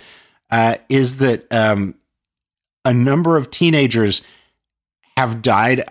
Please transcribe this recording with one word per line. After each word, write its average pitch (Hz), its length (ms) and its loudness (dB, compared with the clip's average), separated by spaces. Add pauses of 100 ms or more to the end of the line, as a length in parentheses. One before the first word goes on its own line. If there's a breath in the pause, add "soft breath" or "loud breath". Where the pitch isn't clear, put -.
(520 soft breath)
uh, 113 240 0 (120)
is 131 300 -2
that, 131 340 -2
um, 107 440 -2 (880)
a 127 80 2
number 147 440 2
of 135 120 -4
teenagers 131 720 0 (960 soft breath)
have 117 240 -2
died 117 500 2